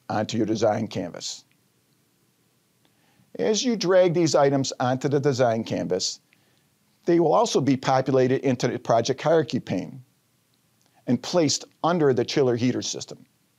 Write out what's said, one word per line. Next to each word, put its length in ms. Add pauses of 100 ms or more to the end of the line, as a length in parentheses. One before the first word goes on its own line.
(100)
onto 260
your 80
design 420
canvas. 580 (1900)
As 260
you 120
drag 360
these 220
items 440
onto 300
the 100
design 460
canvas, 560 (840)
they 140
will 120
also 280
be 160
populated 680
into 260
the 100
project 440
hierarchy 380
pane 440 (1000)
and 160
placed 420 (180)
under 300
the 120
chiller 320
heater 260
system. 420 (340)